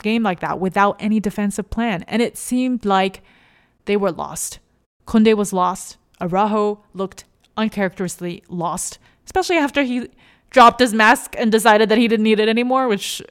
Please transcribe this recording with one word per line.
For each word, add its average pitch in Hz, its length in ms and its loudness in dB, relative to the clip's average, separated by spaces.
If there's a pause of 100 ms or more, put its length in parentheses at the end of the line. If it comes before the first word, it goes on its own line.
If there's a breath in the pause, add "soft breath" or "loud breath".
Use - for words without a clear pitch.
game 226 180 -2
like 190 200 -2
that 151 180 -6
without 196 400 0
any 214 200 0
defensive 202 520 -6
plan. 220 320 -4
And - 180 -4
it - 160 -4
seemed 254 480 -4
like 190 380 0 (640 soft breath)
they 202 120 0
were 196 140 0
lost. 147 480 -10 (480)
Koundé 220 280 4
was 202 160 -2
lost. 185 460 -4 (240)
Araujo 208 600 -2 (100)
looked 190 320 -10 (320)
uncharacteristically 190 920 -6
lost, 170 520 -8 (260 soft breath)
especially 359 320 0
after 285 260 0
he 247 260 -4 (420 soft breath)
dropped 233 280 8
his 247 140 2
mask 226 440 2
and 220 140 0
decided 220 380 4
that 214 80 4
he 240 100 2
didn't 220 160 0
need 220 160 2
it 214 100 0
anymore, 247 380 0
which - 440 -6